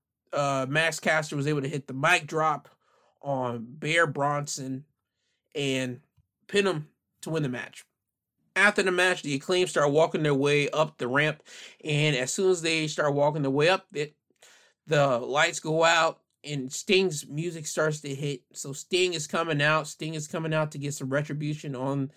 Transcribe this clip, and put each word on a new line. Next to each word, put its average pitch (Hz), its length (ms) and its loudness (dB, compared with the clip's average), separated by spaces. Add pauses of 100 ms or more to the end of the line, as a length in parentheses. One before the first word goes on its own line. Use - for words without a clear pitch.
(340)
uh, 139 340 0
Max 156 320 0
Caster 156 360 0
was 139 100 -2
able 151 160 0
to 135 60 -6
hit 139 180 -6
the 135 80 -10
mic 160 320 2
drop 156 420 -2 (540)
on 127 440 -4
Bear 151 400 2
Bronson 143 800 -4 (720)
and 131 460 -2 (480)
pin 202 180 2
him 151 220 -2 (340)
to - 80 -10
win 160 120 0
the 143 60 -2
match. 120 380 -10 (680)
After 202 280 4
the 185 100 2
match, 180 300 2
the 143 120 -2
Acclaim 180 340 0
start 147 220 2
walking 156 320 4
their 147 120 2
way 143 340 2
up 151 300 0
the 123 100 -4
ramp, 147 340 0 (400)
and 151 320 2
as 127 160 -2
soon 190 200 2
as 180 100 2
they 160 260 0
start 151 280 0
walking 143 260 2
their 135 100 0
way 147 200 4
up, 185 240 0
it, 147 200 -6 (720)
the 143 300 4
lights 143 440 0
go 160 220 0
out 165 380 4 (240)
and 139 280 -6
Sting's 185 540 0
music 160 400 -6
starts 156 340 0
to 143 140 -8
hit. 143 280 -6 (100)
So - 200 -12
Sting 180 420 0
is 156 120 -6
coming 165 340 0
out. 151 280 2
Sting 160 260 -10
is 156 140 -8
coming 160 260 -4
out 156 180 0
to 151 60 -12
get 143 160 -6
some 135 160 -8
retribution 147 640 -4
on 135 420 -4